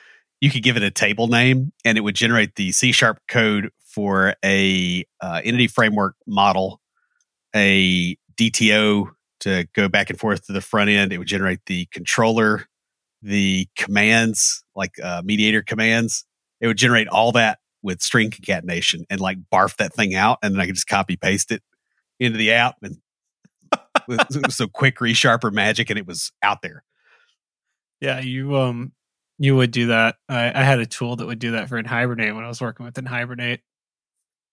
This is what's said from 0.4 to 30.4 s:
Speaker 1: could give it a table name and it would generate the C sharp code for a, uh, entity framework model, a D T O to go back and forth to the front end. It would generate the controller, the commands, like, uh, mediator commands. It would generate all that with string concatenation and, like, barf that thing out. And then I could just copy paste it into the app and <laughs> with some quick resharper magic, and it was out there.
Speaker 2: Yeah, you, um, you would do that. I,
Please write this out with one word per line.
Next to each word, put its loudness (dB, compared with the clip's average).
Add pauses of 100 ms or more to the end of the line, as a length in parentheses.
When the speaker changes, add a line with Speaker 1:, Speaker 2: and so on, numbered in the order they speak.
Speaker 1:
could -4
give 4
it 0
a 0
table 0
name 2 (100)
and 2
it 0
would -2
generate 0
the -2
C 2
sharp 2
code 0 (120)
for 0
a, 0 (160)
uh, -6
entity 0
framework 0 (100)
model, 0 (720)
a 2 (200)
D 2
T 2
O 2 (300)
to -2
go 0
back -2
and -8
forth -4
to -10
the -4
front 0
end. 2
It -6
would -10
generate -4
the -4
controller, 0 (560)
the 2
commands, 0 (120)
like, -8
uh, -6
mediator 0
commands. -2 (360)
It 0
would 0
generate 4
all 2
that 2 (220)
with -6
string 2
concatenation -4
and, -4
like, -2 (120)
barf 2
that -2
thing 0
out. 2
And 0
then 0
I 0
could -6
just -6
copy 0
paste -2
it -6 (560)
into -2
the 2
app 2
and -14 (720)
<laughs> -4
with -2
some -4
quick 0
resharper 2
magic, 0
and -2
it -8
was -10 (100)
out 0
there. -14 (1200)
Speaker 2:
Yeah, -4
you, -4
um, -2 (460)
you 4
would 4
do 0
that. 2 (100)
I, -2